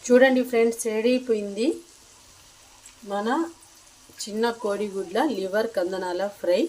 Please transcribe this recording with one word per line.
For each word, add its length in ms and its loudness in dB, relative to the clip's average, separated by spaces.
చూడండి 440 6
ఫ్రెండ్స్, 320 2
రెడీ 200 2
అయిపోయింది 540 -2
మన 160 -2
చిన్న 220 -4
కోడిగుడ్ల 560 -4
లివర్ 380 -2
కందనాల 460 -2
ఫ్రై. 280 2